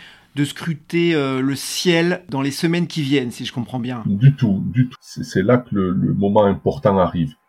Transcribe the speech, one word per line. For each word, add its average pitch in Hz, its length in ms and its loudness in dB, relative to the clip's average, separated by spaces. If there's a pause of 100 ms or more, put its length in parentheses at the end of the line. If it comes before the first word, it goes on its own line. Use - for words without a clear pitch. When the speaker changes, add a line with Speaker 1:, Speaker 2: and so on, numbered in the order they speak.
(360)
Speaker 1:
de 143 80 0
scruter, 170 680 -2
euh, 135 260 0
le 135 140 0
ciel 170 720 0
dans 135 140 -4
les 139 80 -2
semaines 170 360 0
qui 156 160 -4
viennent, 135 280 2
si 123 160 -10
je - 60 -10
comprends 123 280 -6
bien. 120 260 -6
Speaker 2:
Du 110 300 4
tout, 95 300 0
du 123 220 0
tout. - 120 -20
C'est, - 240 -12
c'est - 180 -2
là 120 160 4
que - 160 -8
le, 92 160 0
le 95 220 0
moment 101 320 2
important 98 540 0
arrive. 85 360 0 (140)